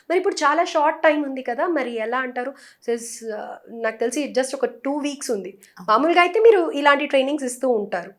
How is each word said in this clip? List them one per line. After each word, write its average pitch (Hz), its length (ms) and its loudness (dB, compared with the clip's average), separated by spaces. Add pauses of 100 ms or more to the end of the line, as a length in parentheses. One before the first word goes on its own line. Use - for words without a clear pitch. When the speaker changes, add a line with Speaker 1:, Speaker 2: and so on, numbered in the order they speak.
Speaker 1:
మరి 339 80 2
ఇప్పుడు 381 180 0
చాలా 302 280 2
షార్ట్ 320 400 0
టైమ్ 302 220 4
ఉంది 269 160 -8
కదా, 254 260 -4
మరి 262 280 -2
ఎలా 226 220 -4
అంటారు? 254 360 -6 (360)
Says, 233 140 -2 (260)
uh, 214 520 -12
నాకు 226 180 -2
తెలిసి 262 380 -2
just 262 160 0
ఒక 269 120 -2
టూ 247 260 -4
వీక్స్ 285 400 -4
ఉంది. 196 180 -6
Speaker 2:
అవును. - 400 -20
Speaker 1:
మామూలుగా 320 320 4
అయితే 359 180 2
మీరు 415 320 6
ఇలాంటి 285 340 2
ట్రైనింగ్స్ 277 400 0
ఇస్తూ 247 240 -4
ఉంటారు 202 500 -2